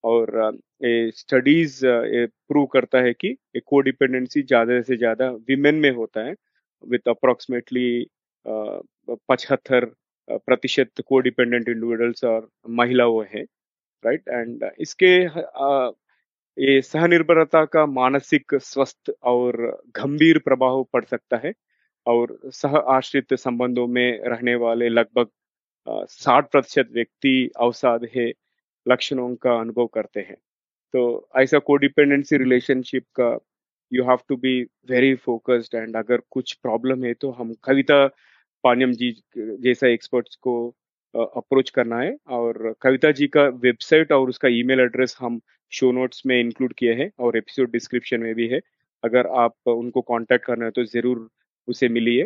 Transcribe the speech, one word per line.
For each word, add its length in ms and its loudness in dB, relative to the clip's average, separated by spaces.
और, 320 0
अ, 160 0
ये 260 -2
स्टडीज, 720 0
अ, 180 2
ये 220 -2
प्रूव 400 -2
करता 320 2
है 160 2
कि 140 -6
ये 380 -8
कोडिपेंडेंसी 760 0
ज्यादा 400 2
से 160 -2
ज्यादा 320 0
विमेन 460 0
में 160 2
होता 300 -6
है, 140 -8
with 200 -2
approximately, 960 -2
अ, 340 -8
पचहत्तर 600 0
प्रतिशत 580 -2
कोडिपेंडेंट 640 0
इंडिविजुअल्स 540 -4
और 260 -2
महिलाओं 560 2
हैं, 200 -12
राइट? 160 -2
And 480 -8
इसके, 460 2
अ, 500 -2
ये 220 4
सहनिर्भरता 840 2
का 200 2
मानसिक 680 -2
स्वस्थ 560 -4
और 640 -2
गंभीर 480 2
प्रभाव 560 0
पड़ 120 0
सकता 320 -6
है 160 -8
और 380 0
सह 320 -2
आश्रित 560 0
संबंधों 540 -4
में 320 -2
रहने 360 -4
वाले 340 -2
लगभग, 380 0
अ, 180 -8
साठ 460 0
प्रतिशत 400 0
व्यक्ति 680 -2
अवसाद 560 0
है 180 -2
लक्षणों 480 -2
का 240 0
अनुभव 280 -4
करते 320 -8
हैं। 180 -14
तो 420 -2
ऐसा 240 2
कोडिपेंडेंसी 800 2
रिलेशनशिप 640 0
का 200 0
you 140 0
have 120 2
to 140 -2
be 200 0
very 260 4
focused 540 -2
and 120 -12
अगर 260 -2
कुछ 220 -8
प्रॉब्लम 500 -4
है 100 -4
तो 180 -8
हम 220 -12
कविता 460 4
पानियम 280 4
जी 320 -4
जैसा 500 -2
एक्सपर्ट्स 480 -2
को, 340 -4
अ, 40 -4
अप्रोच 500 -2
करना 300 -2
है। 180 -6
और 520 -4
कविता 300 4
जी 160 0
का 160 4
वेबसाइट 680 2
और 180 4
उसका 180 -2
ईमेल 320 2
एड्रेस 400 0
हम 220 -8
शो 200 2
नोट्स 340 -4
में 140 2
इंक्लूड 340 -2
किए 200 0
हैं 260 -4
और 180 0
एपिसोड 340 -4
डिस्क्रिप्शन 480 -4
में 160 -6
भी 120 -2
है। 120 -2
अगर 240 2
आप 280 0
उनको 340 -2
कॉन्टैक्ट 440 -2
करना 200 -4
है 60 -4
तो 120 -2
जरूर 460 -4
उसे 220 0
मिलिए। 360 2